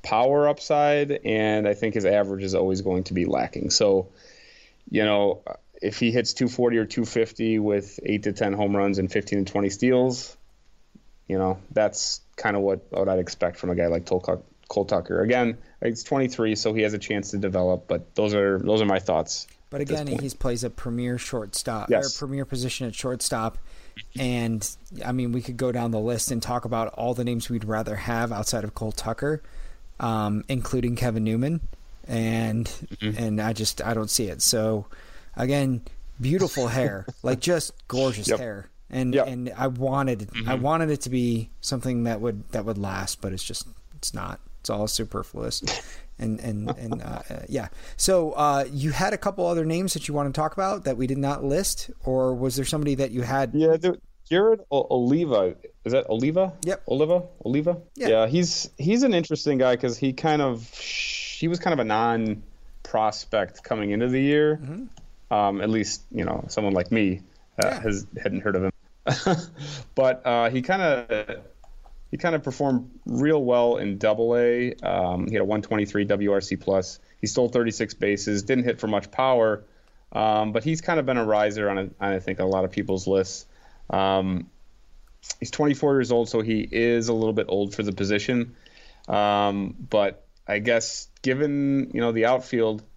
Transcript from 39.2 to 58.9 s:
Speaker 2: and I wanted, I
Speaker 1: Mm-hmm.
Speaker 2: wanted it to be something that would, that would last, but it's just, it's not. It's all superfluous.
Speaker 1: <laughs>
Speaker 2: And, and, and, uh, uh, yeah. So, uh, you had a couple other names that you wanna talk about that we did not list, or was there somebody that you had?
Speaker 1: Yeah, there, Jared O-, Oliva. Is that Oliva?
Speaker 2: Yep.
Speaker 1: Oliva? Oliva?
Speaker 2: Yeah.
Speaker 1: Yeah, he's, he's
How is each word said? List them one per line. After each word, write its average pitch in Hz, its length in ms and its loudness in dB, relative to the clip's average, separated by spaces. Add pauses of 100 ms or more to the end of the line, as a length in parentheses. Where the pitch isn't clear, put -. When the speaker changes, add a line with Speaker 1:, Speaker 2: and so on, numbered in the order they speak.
Speaker 2:
and 123 300 -6
I 131 100 0
wanted, 131 640 0
I 117 220 -2
Speaker 1:
Mm-hmm. 127 80 -2
Speaker 2:
wanted 156 280 2
it 143 120 -2
to 123 80 -6
be 120 400 0 (100)
something 123 440 -2
that 113 180 0
would, 110 300 -4
that 107 120 -2
would 107 140 -2
last, 95 420 -4
but 95 140 -4
it's 95 100 -6
just, - 220 -8 (300)
it's - 180 -8
not. - 260 -8 (200)
It's - 100 -6
all 104 160 0
superfluous. 110 760 -6
Speaker 1:
<laughs> - 300 -8 (300)
Speaker 2:
And, 110 180 -2
and, 104 360 -6
and, 120 260 -8
uh, - 280 -10
uh, - 40 -8 (140)
yeah. 131 200 -6 (280)
So, 175 360 2
uh, 143 380 2
you 143 200 -2
had 185 240 0
a - 20 -4
couple 190 300 -2
other 170 180 0
names 175 300 0
that 151 120 -6
you 151 60 -6
wanna 143 200 0
talk 156 200 -2
about 196 320 -2
that 127 140 0
we 127 80 0
did 131 100 -2
not 139 280 -2
list, 156 460 0 (140)
or 131 300 2
was 127 220 -2
there 131 100 -2
somebody 147 300 0
that 135 140 0
you 120 120 -2
had? 131 320 -2
Speaker 1:
Yeah, 160 240 6
there, 175 160 2 (340)
Jared 208 320 6 (100)
O-, 139 200 2
Oliva. 123 640 4 (320)
Is 117 80 0
that 135 160 4
Oliva? 160 420 2 (140)
Speaker 2:
Yep. 185 220 -2
Speaker 1:
Oliva? 156 340 4 (240)
Oliva? 151 320 2 (160)
Speaker 2:
Yeah. 254 140 -2
Speaker 1:
Yeah, 110 180 6
he's, 165 500 2
he's 214 260 4